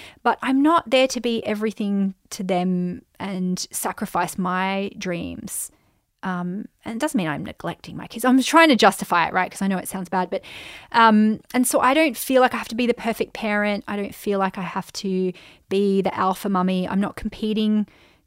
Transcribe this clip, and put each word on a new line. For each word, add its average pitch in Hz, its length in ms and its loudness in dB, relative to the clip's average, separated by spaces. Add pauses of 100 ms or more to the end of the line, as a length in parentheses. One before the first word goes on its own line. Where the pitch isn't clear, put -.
(220)
But - 200 0
I'm 262 200 2
not 320 280 4
there 262 180 4
to 254 120 -6
be 233 260 -2
everything 202 680 -2 (160)
to - 120 -8
them 180 600 -2 (160)
and 185 520 -4
sacrifice - 640 -4
my 190 640 -2
dreams. - 720 -8 (520)
Um, 180 440 -6 (180)
and 226 120 -8
it - 20 -6
doesn't 302 180 0
mean 180 120 0
I'm 143 160 -4
neglecting - 520 -10
my - 120 -12
kids. 226 180 -6
I'm 254 160 6
trying 320 260 6
to 262 80 6
justify 180 500 4
it, - 60 -4
right? 185 180 -2
'Cause - 120 -8
I 190 60 0
know 190 100 0
it - 100 -10
sounds 190 200 -10
bad, 180 220 -2
but, 190 120 -4 (500)
um, 220 480 6 (140)
and 247 120 2
so - 140 2
I 262 140 4
don't 311 220 2
feel 254 260 2
like 254 120 4
I 233 40 -4
have - 100 -10
to 233 60 -10
be 240 120 -2
the 240 80 2
perfect - 380 -4
parent. 208 560 -2
I 208 80 -6
don't 202 180 -6
feel 202 240 -2
like 190 200 -2
I 196 40 -6
have 180 320 -8
to 185 380 -2 (380)
be 196 320 2
the 190 120 -2
alpha 190 340 -2
mummy. 185 400 0
I'm 190 120 -2
not 202 160 -4
competing 214 720 -2 (400)